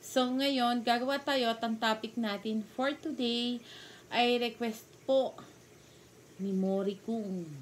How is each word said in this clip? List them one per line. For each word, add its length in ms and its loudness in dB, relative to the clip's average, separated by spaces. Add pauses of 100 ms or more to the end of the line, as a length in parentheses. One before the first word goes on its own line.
So, 320 2
ngayon, 480 2
gagawa 400 2
tayo 320 2
at 80 -4
ang 160 0
topic 400 0
natin 560 -2
for 240 0
today 640 -2 (480)
ay 320 4
request 480 -4 (160)
po 320 2 (1040)
ni 80 -2
Mori 560 0
Kung. 400 -4 (160)